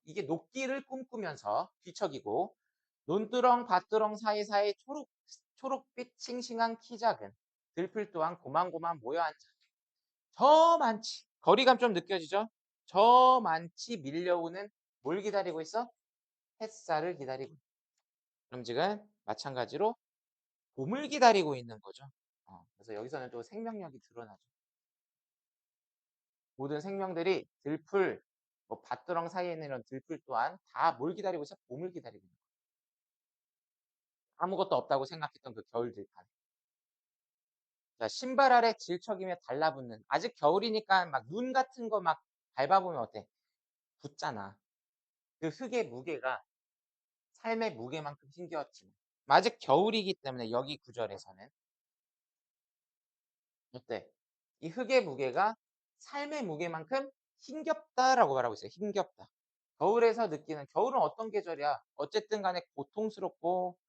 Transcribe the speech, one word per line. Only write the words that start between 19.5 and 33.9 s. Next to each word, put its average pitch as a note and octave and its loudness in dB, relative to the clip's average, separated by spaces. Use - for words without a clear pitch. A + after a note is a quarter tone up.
봄을 A#3+ -4
기다리고 G#3+ 4
있는 A#2 -14
거죠. G2+ -18
어, F2 -20
그래서 G#2 -14
여기서는 B2+ -8
또 A#2+ -8
생명력이 G3+ -10
드러나죠. A2+ -18
모든 C#3+ -6
생명들이 F#3 -2
들풀, D#3 -2
뭐 A2+ -10
밭두렁 E3+ -6
사이에 F3+ -4
있는 D#3+ -8
이런 B2+ -8
들풀 C3+ -12
또한 C3 -4
다 D3+ 2
뭘 C#3+ -6
기다리고 E3+ -6
있어? - -16
봄을 C3+ -10
기다리고 A#3+ -16
있는 F#3 -20
거예요. - -20